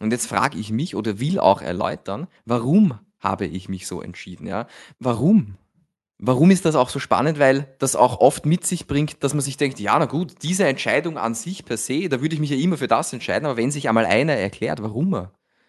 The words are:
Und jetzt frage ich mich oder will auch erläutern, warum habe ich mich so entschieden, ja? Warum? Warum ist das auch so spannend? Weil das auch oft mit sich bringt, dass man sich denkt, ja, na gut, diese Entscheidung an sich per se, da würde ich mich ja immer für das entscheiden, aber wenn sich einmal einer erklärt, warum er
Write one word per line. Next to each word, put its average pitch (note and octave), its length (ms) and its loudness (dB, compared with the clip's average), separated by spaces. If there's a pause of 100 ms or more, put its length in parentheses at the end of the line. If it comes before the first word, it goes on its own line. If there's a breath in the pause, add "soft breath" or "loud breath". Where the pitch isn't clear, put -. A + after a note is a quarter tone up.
Und A2 100 0
jetzt A#2+ 160 -2
frage A2+ 320 0
ich G#2+ 120 -8
mich A#2+ 260 -4
oder G#2+ 220 -4
will D#3 200 -2
auch G2 220 4
erläutern, G2+ 680 -6 (180 soft breath)
warum B2 540 2 (200)
habe G2 260 -2
ich F2+ 240 -8
mich F#2+ 180 -8
so F#2 140 -8
entschieden, F2+ 460 -14
ja? G2+ 200 -6 (320 loud breath)
Warum? A#2+ 560 2 (640)
Warum B2+ 320 4
ist F#3 140 4
das D#3 100 2
auch B2+ 140 4
so C#3 100 -6
spannend? C#3 400 2
Weil C#3 400 4
das C3+ 180 0
auch B2 240 4
oft C3+ 240 4
mit D#3+ 200 2
sich - 220 -6
bringt, D3 360 -2
dass C#3 100 0
man D3 80 0
sich C3 160 -6
denkt, C3+ 220 -2
ja, G2+ 180 2
na D#3+ 80 2
gut, D#3+ 380 -6
diese F#3 220 0
Entscheidung C#3 520 0
an A2+ 160 -2
sich F3 320 -10
per A#2+ 100 -4
se, D3+ 320 -4
da C3 140 -2
würde D#3 140 -2
ich D3 40 -4
mich D3 120 -2
ja C#3+ 60 0
immer E3 200 0
für C#3 100 -4
das C3 240 2
entscheiden, A2+ 340 -4
aber C3 120 -2
wenn A#2 140 0
sich C#3+ 180 -4
einmal A2 160 4
einer A#2+ 280 2
erklärt, G#2+ 480 -4
warum A#2 340 -4
er F#2+ 180 -8 (360)